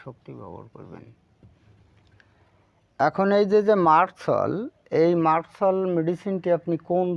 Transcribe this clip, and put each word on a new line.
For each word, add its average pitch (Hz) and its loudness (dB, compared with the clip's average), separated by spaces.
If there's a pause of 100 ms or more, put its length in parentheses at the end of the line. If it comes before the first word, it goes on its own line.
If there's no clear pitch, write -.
শক্তি - -20
ব্যবহার 101 -18
করবেন। 92 -20 (2000)
এখন 156 0 (120)
এই 208 4
যে, 214 4
যে 214 4 (140)
মার্কসল, 147 0 (500)
এই 165 4 (160)
মার্কসল 180 0 (180)
মেডিসিনটি 175 -4
আপনি 165 -4 (140)
কোন 180 0 (120)